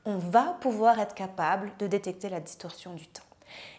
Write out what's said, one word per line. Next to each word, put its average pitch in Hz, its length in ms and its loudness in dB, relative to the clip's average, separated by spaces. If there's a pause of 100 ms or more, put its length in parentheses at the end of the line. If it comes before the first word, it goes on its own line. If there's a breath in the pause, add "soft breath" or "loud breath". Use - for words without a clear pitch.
on 208 120 -2
va 220 440 4
pouvoir 226 380 6
être 208 160 -2
capable 190 640 0
de 208 80 -2
détecter 196 420 -2
la 180 120 -6
distorsion - 540 -10
du 156 120 -14
temps. - 160 -18 (560 loud breath)